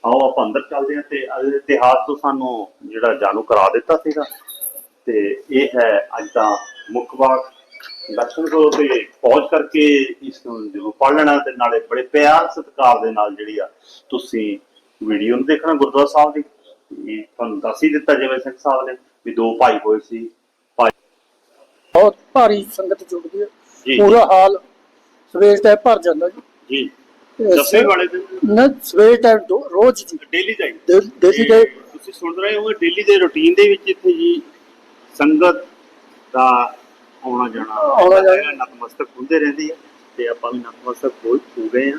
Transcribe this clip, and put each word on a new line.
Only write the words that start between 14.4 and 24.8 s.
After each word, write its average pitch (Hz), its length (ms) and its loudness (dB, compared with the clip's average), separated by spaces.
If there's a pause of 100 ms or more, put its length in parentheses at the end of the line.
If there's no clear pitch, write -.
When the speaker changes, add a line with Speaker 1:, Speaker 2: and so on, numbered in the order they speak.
Speaker 1:
ਵੀਡੀਓ 107 320 -2
ਨੂੰ 135 80 -4
ਦੇਖਣਾ 156 300 -2
ਗੁਰਦੁਆਰਾ 143 320 0
ਸਾਹਿਬ 147 280 0
ਦੀ। 151 80 -8 (680)
ਇਹ 107 100 -12
ਤੁਹਾਨੂੰ 110 380 -10
ਦੱਸ 113 240 -6
ਹੀ 160 80 2
ਦਿੱਤਾ 147 220 0
ਜਿਵੇਂ 131 240 -4
ਸਿੰਘ 127 200 -12
ਸਾਹਿਬ 131 300 -4
ਨੇ 131 80 -12 (300)
ਵੀ 113 80 -10
ਦੋ 113 220 -2
ਭਾਈ 113 300 2
ਹੋਏ 107 120 0
ਸੀ। 113 320 -14 (460)
ਭਾਈ 117 140 2 (1040)
Speaker 2:
ਬਹੁਤ 196 220 6 (160)
ਭਾਰੀ 208 400 2
ਸੰਗਤ - 380 -8
ਜੁੜਦੀ 359 300 -12
ਹੈ। 403 60 -6 (400)
Speaker 1:
ਜੀ। 131 140 0
Speaker 2:
ਪੂਰਾ 220 260 6
ਹਾਲ 190 320 4 (720)